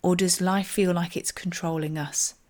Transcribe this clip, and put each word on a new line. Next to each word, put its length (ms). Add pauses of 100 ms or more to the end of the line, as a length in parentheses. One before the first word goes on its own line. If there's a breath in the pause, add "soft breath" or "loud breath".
or 80
does 260
life 280
feel 240
like 240
it's 160
controlling 680
us? 360 (160)